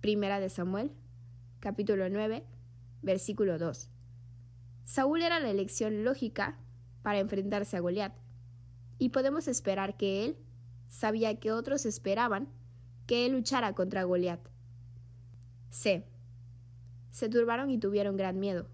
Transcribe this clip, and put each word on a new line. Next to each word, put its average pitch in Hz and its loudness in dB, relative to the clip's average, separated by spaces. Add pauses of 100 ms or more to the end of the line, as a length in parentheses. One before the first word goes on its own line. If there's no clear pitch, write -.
Primera 202 2
de 190 0
Samuel, 190 -2 (680)
capítulo 202 2
nueve, 220 0 (560)
versículo 190 2
dos. 165 -2 (960)
Saúl 285 4
era 339 4
la 269 2
elección 208 2
lógica 226 0 (420)
para 208 2
enfrentarse 202 0
a 175 0
Goliat, 190 0 (840)
y 254 4
podemos 277 4
esperar 196 0
que 196 2
él 311 -2 (500)
sabía 220 2
que 214 0
otros 269 2
esperaban 214 2 (600)
que 240 4
él 262 4
luchara 240 2
contra 190 2
Goliat. 180 4 (1300)
C. - 2 (1040)
Se - -2
turbaron 233 4
y 254 4
tuvieron 202 4
gran 190 2
miedo. 190 0